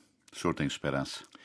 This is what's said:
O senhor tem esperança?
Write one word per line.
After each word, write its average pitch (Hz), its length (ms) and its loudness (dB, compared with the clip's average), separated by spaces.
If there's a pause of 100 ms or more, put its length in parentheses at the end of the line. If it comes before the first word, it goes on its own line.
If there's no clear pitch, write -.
(300)
O - 80 -14
senhor 82 140 4
tem 73 140 2
esperança? 67 580 -2 (200)